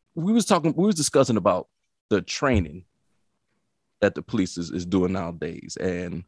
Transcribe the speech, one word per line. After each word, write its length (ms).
we 180
was 120
talking, 300
we 100
was 100
discussing 420
about 300
the 120
training 640
that 140
the 60
police 360
is, 140
is 140
doing 280
nowadays. 640
And, 480